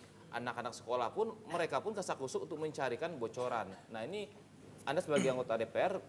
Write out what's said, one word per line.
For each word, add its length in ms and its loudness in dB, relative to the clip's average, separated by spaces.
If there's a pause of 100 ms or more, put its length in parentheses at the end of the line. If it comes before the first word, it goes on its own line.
(320)
anak-anak 400 -2
sekolah 400 0
pun, 240 0 (160)
mereka 320 2
pun 80 -2
kasak 240 0
kusuk 320 -2
untuk 80 -4
mencarikan 640 0
bocoran. 480 0 (240)
Nah, 160 -6
ini 160 -4 (640)
Anda 160 4
sebagai 240 6
anggota 320 2
D 80 2
P 80 -2
R 320 4